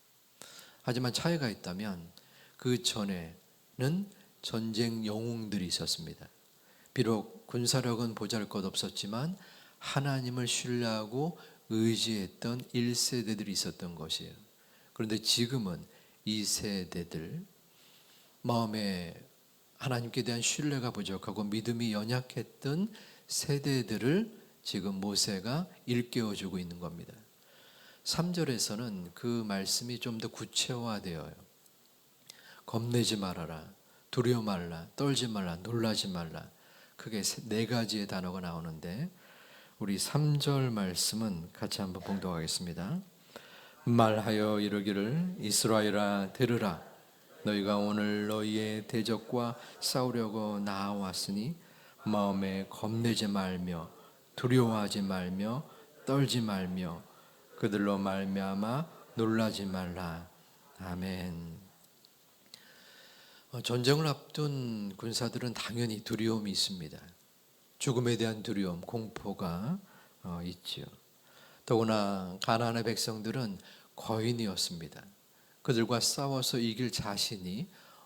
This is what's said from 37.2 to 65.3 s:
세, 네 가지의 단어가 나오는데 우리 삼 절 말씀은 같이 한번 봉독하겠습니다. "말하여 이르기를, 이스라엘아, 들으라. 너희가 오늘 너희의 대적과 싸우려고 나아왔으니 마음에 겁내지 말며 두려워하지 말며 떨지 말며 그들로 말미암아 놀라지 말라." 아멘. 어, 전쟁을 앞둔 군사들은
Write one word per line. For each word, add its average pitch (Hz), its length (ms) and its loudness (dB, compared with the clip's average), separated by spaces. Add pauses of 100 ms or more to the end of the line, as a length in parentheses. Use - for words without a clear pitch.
세, - 240 -2
네 110 180 2
가지의 107 420 0
단어가 92 320 -4
나오는데 85 720 -6 (640)
우리 98 220 0
삼 147 400 4
절 135 320 4
말씀은 98 800 0
같이 - 300 -4
한번 92 220 -4
봉독하겠습니다. 90 960 -2 (800)
"말하여 107 800 4
이르기를, 104 800 2
이스라엘아, 104 920 4
들으라. 110 480 2 (640)
너희가 104 340 4
오늘 104 500 2
너희의 107 600 0
대적과 117 680 0 (220)
싸우려고 110 800 0
나아왔으니 101 920 -2 (500)
마음에 98 640 2
겁내지 110 580 0
말며 90 640 -2 (440)
두려워하지 110 680 4
말며 95 600 -2 (420)
떨지 131 360 4
말며 92 640 -2 (540)
그들로 101 400 4
말미암아 98 920 0 (280)
놀라지 110 500 2
말라." 87 640 -4 (500)
아멘. 90 800 -6 (1900)
어, 120 100 -4
전쟁을 131 460 4
앞둔 127 920 -2
군사들은 117 560 -2